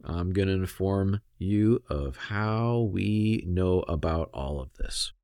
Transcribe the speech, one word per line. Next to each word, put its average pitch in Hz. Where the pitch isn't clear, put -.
I'm 87
gonna 95
inform 98
you 104
of 71
how 110
we 107
know 90
about 82
all 69
of 65
this. -